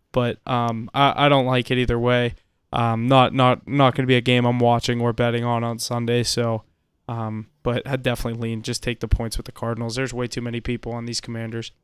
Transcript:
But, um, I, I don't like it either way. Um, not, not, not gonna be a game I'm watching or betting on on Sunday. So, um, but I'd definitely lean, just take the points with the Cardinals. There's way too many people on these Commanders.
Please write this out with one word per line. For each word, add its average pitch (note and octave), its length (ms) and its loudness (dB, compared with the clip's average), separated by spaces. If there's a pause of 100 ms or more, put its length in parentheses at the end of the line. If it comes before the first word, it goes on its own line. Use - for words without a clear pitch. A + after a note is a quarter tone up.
(100)
But, A#2+ 360 -2
um, A#2+ 480 -2
I, C#3 320 4
I - 20 6
don't C#3 180 4
like B2+ 240 0
it B2+ 80 2
either A#2+ 200 0
way. A#2+ 360 2 (380)
Um, A#2 340 0
not, B2+ 260 6
not, B2+ 360 2
not C3 260 4
gonna C3 120 0
be B2+ 100 6
a B2 40 4
game B2 240 4
I'm B2 140 2
watching A#2+ 420 2
or A#2+ 120 0
betting A#2+ 320 0
on A#2 180 0
on A#2 160 -4
Sunday. A#2+ 460 0
So, A2+ 400 -2 (420)
um, A2 400 -6 (160)
but A#2+ 240 -2
I'd C3 160 -4
definitely A#2+ 380 -2
lean, A2+ 220 -4
just B2 200 -6
take A#2+ 160 -6
the A#2 100 -6
points A2+ 280 0
with A#2 100 -8
the - 60 -16
Cardinals. A#2 420 -6
There's C3 180 -4
way B2 140 -4
too A#2+ 140 -8
many A#2+ 200 -6
people A#2+ 300 -6
on A#2 160 -8
these A#2 140 -6
Commanders. A2+ 500 -8 (120)